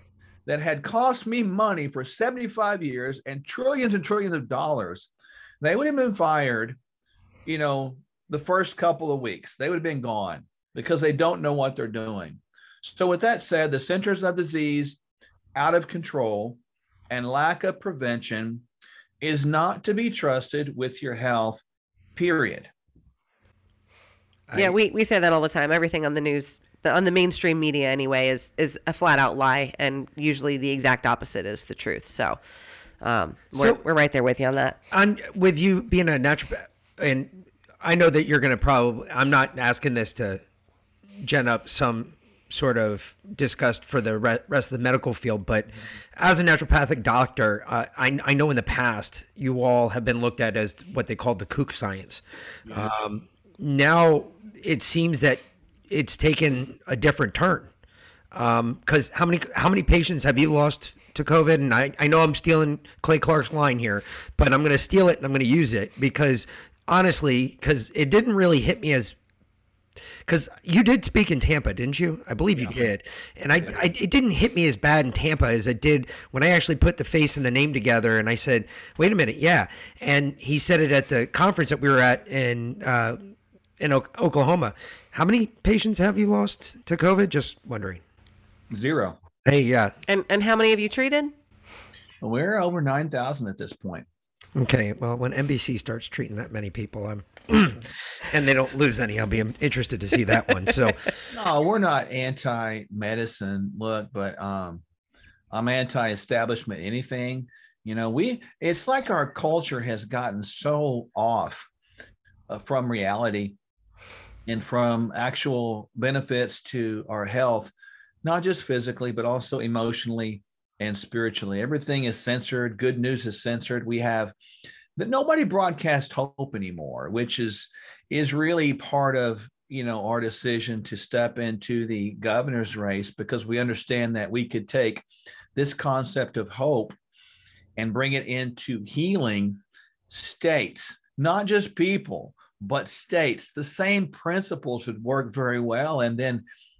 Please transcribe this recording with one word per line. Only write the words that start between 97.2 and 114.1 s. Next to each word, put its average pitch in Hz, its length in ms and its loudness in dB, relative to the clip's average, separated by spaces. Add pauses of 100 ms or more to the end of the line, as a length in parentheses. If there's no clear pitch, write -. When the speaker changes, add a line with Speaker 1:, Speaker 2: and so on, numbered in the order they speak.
Speaker 3:
<clears throat> 202 340 4 (520)
and 147 120 2
they 135 60 6
don't 131 240 2
lose 131 240 2
any, 107 180 -4
I'll 110 80 -2
be 110 140 0
interested 117 640 -2
to 98 60 -6
see 117 160 2
that 110 280 0
one. 92 140 -4
So 123 240 2 (220)
Speaker 1:
<laughs> - 220 -12
No, 175 280 0
we're 208 160 2
not 160 320 2
anti-medicine, 110 1700 -4
look, 110 340 -4
but, 98 260 -6
um, 92 440 -8 (680)
I'm 113 180 -4
anti-establishment 117 1120 -2
anything. 123 640 -8 (360)
You 110 100 -8
know, 113 160 -4
we, 214 320 -2 (180)
it's 165 260 -2
like 262 220 -2
our 151 220 0
culture 156 500 -2
has 113 240 -6
gotten 107 400 -6
so 147 720 -4
off, 107 520 -2 (840)
uh, 107 80 -10
from 127 320 -2
reality 104 640 -2 (920)